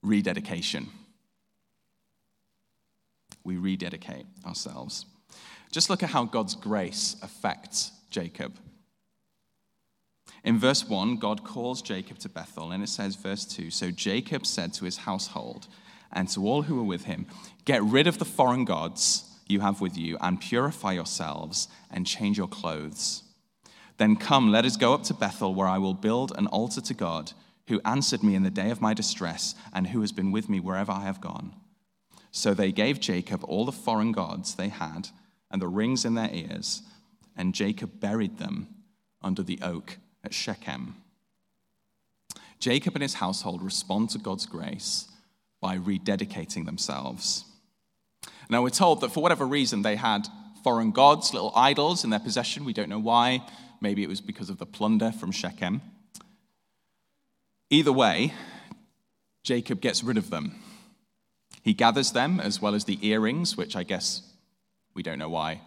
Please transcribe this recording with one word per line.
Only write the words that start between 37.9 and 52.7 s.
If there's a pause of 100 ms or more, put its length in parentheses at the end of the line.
buried
them (540)
under
the
oak (260)
at
Shechem." (1600)
Jacob
and
his
household
respond
to
God's
grace (520)
by
rededicating
themselves. (1080)
Now,
we're
told
that
for
whatever
reason,
they
had (340)
foreign
gods,
little
idols
in
their
possession.
We